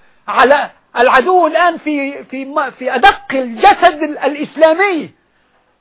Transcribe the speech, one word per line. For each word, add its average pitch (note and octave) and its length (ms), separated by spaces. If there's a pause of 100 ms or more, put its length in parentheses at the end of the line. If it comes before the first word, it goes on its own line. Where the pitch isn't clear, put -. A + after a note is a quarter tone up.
(280)
على B3 420 (260)
العدو C4 500
الآن E4 320
في، C#4 460
في C4+ 200
م-، C#4 260
في B3 240
أدق F#4+ 380
الجسد D4 680
ال-، D4+ 160
الإسلامي، D#4 920 (720)